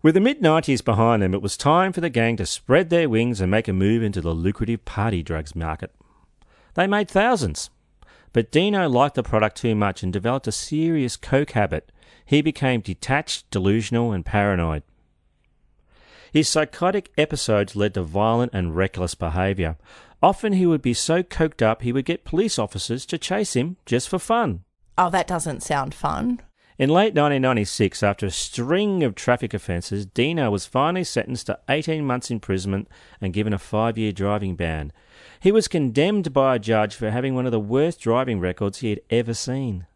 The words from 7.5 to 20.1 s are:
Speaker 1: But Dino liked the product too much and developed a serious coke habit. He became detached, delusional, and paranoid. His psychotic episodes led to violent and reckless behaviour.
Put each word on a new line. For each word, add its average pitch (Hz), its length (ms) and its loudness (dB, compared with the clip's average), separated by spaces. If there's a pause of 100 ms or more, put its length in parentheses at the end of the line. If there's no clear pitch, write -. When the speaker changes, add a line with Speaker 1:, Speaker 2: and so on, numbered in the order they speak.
Speaker 1:
But 117 200 0
Dino 190 360 4
liked 135 280 4
the 120 80 -2
product 107 320 2
too 113 180 0
much 101 300 0
and 92 80 -2
developed 117 340 -2
a 110 60 -4
serious 151 640 -2
coke - 340 0
habit. 95 400 -2 (340)
He 147 180 4
became 135 380 0
detached, - 680 -6
delusional, 110 640 2
and 90 120 -4
paranoid. 87 600 0 (1500)
His 151 160 4
psychotic 156 720 0
episodes 110 560 0
led 104 200 0
to 98 100 -2
violent 110 500 0
and 87 220 -2
reckless 92 400 -2
behaviour. 90 600 -2 (460)